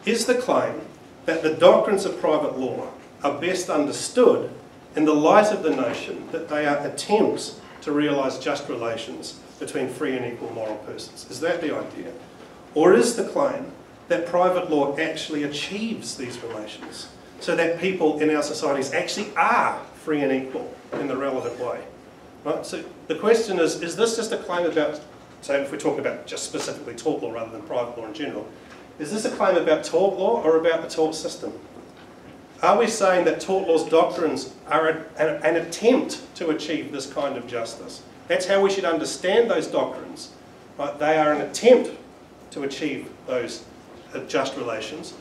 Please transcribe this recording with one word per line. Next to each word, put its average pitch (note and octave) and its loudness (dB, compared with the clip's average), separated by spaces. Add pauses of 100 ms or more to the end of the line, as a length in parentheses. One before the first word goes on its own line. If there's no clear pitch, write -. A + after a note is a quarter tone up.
Is A3+ 0
the B3 4
claim D#3 0 (460)
that D#3+ 0
the D#3 2
doctrines F#3+ 6
of - -4
private D3+ 0
law B2+ -4 (340)
are C#3+ -2
best F3+ -2
understood D3+ 4 (460)
in D#3 4
the D3+ 4
light G3 6
of - -2
the D3+ 2
notion A#2 -4
that D#3+ -6
they D3+ 0
are C#3+ 0
attempts - 0 (220)
to D3+ -4
realise C#3+ 2
just - -4
relations A2+ -8 (180)
between C3+ -4
free B2+ -4
and B2 -4
equal - -10
moral A2 -6
persons. - -14
Is B2+ -10
that E3+ 0
the C#3 -2
idea? - -10 (640)
Or F3 8
is - 4
the - -2
claim - -2 (360)
that E3+ 0
private F3+ 2
law C#3+ 2
actually D#3 -4
achieves F#3+ -6
these B2 -10
relations A2 -12 (320)
so E3+ 0
that E3 0
people E3+ 2
in D3+ 4
our D3 2
societies C#3 -2
actually F3 -4
are F#3+ 2 (140)
free D3 -2
and C3 2
equal C3 -4 (220)
in A#2 -4
the B2+ -4
relevant C3 -4
way? - -4 (640)
Right? - -2
So E3 -8 (240)
the D#3 -2
question - 2
is, E3 2
is E3+ -6
this A3+ 2
just A3 -4
a F#3+ -4
claim F3 -2
about, D#3 0 (420)
so C#3 -4
if C#3 -2
we're D#3 -6
talking D3+ -2
about - -4
just - -8
specifically - -8
tort C#3+ -2
law A2+ -6
rather A2+ -8
than G2+ -12
private A#2+ -4
law A2+ -10
in G#2+ -12
general, A2+ -8 (520)
is D#3 -6
this G#3+ -4
a C4 0
claim F#3 2
about D#3 2
tort F3+ 2
law E3 2
or D#3+ 6
about E3 4
the - -10
tort D#3 0
system? - -8 (1080)
Are F#3 6
we A3+ 4
saying F#3 2
that D#3 0
tort F#3+ -2
law's D#3+ 4
doctrines D#3+ 2 (160)
are D#3+ 2
a, D#3 2 (220)
an, D3+ 0
an E3 4
attempt - 0
to E3+ -2
achieve D3 -2
this C#3 -8
kind C#3 -2
of A#2+ -10
justice? - -10 (240)
That's F3+ 0
how G3 4
we G3 4
should F#3+ 0
understand F3+ 2
those E3+ 0
doctrines. - -4 (440)
Right? C#3+ -6
They D#3 4
are D3+ 4
an C#3+ 0
attempt - 6 (580)
to C#3+ -8
achieve C3+ -4 (180)
those, A#2+ -4 (480)
uh, C#3 -6
just - -2
relations. A#2+ -8